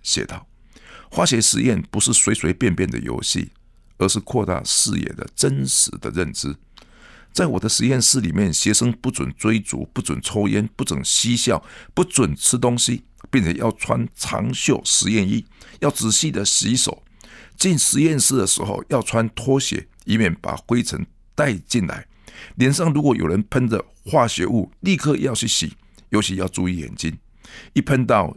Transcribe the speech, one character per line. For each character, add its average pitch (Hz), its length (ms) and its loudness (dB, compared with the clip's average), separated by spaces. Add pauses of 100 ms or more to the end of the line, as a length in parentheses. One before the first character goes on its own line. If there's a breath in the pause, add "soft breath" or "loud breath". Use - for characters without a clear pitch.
写 - 240 -2
道， - 220 -14 (640 loud breath)
化 170 160 2
学 113 140 2
实 - 220 2
验 110 280 2
不 - 80 -4
是 113 140 2
随 104 200 4
随 90 200 0
便 95 200 0
便 92 160 0
的 58 120 -6
游 60 200 -6
戏， - 300 -4 (480)
而 92 80 2
是 101 140 0
扩 107 260 -2
大 85 160 -4
视 - 340 0
野 - 80 -2 (100)
的 - 200 -12
真 135 320 0
实 - 320 0
的 - 120 -8
认 80 220 -4
知。 71 220 -6 (800 loud breath)
在 - 140 0
我 120 120 -2
的 104 100 -2
实 113 180 0
验 131 140 2
室 131 200 2
里 95 100 0
面， 90 220 0
学 107 220 0
生 120 180 2
不 127 180 -4
准 - 260 -6
追 110 220 0
逐， - 340 -6
不 - 100 -6
准 - 180 -4
抽 104 260 -2
烟， 104 300 0
不 - 80 -6
准 69 180 -4
嬉 - 340 0
笑， 110 280 0 (300 loud breath)
不 185 100 2
准 117 320 2
吃 - 200 0
东 120 220 2
西， - 260 0 (260)
并 127 120 4
且 82 120 2
要 113 180 -2
穿 117 420 -2
长 117 400 -4
袖 - 300 0
实 - 260 2
验 104 180 2
衣， 107 160 0 (360 loud breath)
要 147 100 2
仔 113 220 -2
细 156 180 0
的 101 140 -4
洗 107 320 0
手。 - 260 -2 (540 loud breath)
进 185 200 2
实 - 260 2
验 156 180 2
室 135 160 2
的 107 100 2
时 - 160 0
候 101 260 -4
要 127 140 0
穿 113 280 -2
拖 135 280 0
鞋， - 300 -4 (160)
以 107 120 0
免 107 240 2
把 - 140 -6 (140)
灰 120 120 2
尘 - 240 -6 (300)
带 143 200 0
进 95 340 -2
来。 - 180 -10 (500 loud breath)
脸 127 160 4
上 165 200 2
如 147 100 2
果 143 140 4
有 85 100 -2
人 92 240 2
喷 127 180 2
着 107 160 -2 (200)
化 127 240 2
学 - 180 -2
物， 107 240 0 (100)
立 185 160 2
刻 147 200 0
要 131 180 -2
去 110 140 -2
洗， - 260 -2 (360 soft breath)
尤 104 120 4
其 98 140 -2
要 90 100 -2
注 92 220 -2
意 92 80 -2
眼 71 180 -10
睛， 82 220 -6 (560 loud breath)
一 - 80 2
喷 127 240 2
到 104 320 2